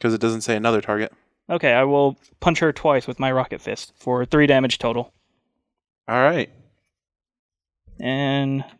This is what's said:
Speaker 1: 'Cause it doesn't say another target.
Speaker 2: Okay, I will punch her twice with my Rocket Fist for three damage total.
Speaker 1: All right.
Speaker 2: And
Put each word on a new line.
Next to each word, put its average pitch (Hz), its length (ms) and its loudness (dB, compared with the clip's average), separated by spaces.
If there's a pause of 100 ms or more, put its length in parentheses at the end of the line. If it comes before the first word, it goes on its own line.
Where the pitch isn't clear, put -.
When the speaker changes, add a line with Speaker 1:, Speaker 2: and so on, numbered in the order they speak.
Speaker 1:
'Cause 117 120 0
it 110 80 -2
doesn't 113 220 -2
say 117 120 -2
another 110 280 0
target. 107 320 -4 (340)
Speaker 2:
Okay, 160 240 0
I 123 120 4
will 139 340 2 (220)
punch 170 180 0
her 156 160 0
twice 139 320 0
with 127 120 -12
my 131 140 -2
Rocket 131 300 -4
Fist - 340 -10
for 123 300 -2
three 151 200 4
damage 131 320 2
total. 120 360 -6 (920)
Speaker 1:
All 120 140 2
right. 147 280 2 (1500)
Speaker 2:
And 135 680 -4 (160)